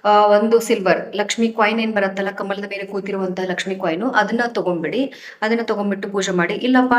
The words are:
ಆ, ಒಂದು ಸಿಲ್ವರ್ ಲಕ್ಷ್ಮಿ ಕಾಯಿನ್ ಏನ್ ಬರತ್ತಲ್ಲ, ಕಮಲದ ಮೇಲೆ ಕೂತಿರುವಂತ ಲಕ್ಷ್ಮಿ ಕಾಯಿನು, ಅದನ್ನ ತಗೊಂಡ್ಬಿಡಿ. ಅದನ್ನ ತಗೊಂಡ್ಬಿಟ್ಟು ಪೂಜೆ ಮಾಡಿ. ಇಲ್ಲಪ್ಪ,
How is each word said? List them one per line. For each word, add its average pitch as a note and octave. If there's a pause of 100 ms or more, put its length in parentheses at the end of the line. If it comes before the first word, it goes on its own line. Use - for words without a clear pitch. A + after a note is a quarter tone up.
ಆ, G#3
ಒಂದು G#3+
ಸಿಲ್ವರ್ G3
ಲಕ್ಷ್ಮಿ A3+
ಕಾಯಿನ್ A3+
ಏನ್ A3
ಬರತ್ತಲ್ಲ, G3
ಕಮಲದ G3
ಮೇಲೆ G3
ಕೂತಿರುವಂತ F#3+
ಲಕ್ಷ್ಮಿ F#3
ಕಾಯಿನು, F#3
ಅದನ್ನ G#3+
ತಗೊಂಡ್ಬಿಡಿ. F#3+ (280)
ಅದನ್ನ A3+
ತಗೊಂಡ್ಬಿಟ್ಟು G3+
ಪೂಜೆ G3
ಮಾಡಿ. F3+
ಇಲ್ಲಪ್ಪ, B3+